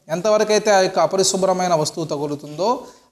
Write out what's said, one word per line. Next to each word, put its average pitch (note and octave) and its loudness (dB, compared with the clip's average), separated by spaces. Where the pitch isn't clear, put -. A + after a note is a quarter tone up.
ఎంతవరకైతే G#3+ 2
ఆ G3 6
యొక్క F#3 0
అపరిశుభ్రమైన F#3 0
వస్తువు D#3 -2
తగులుతుందో D3+ -4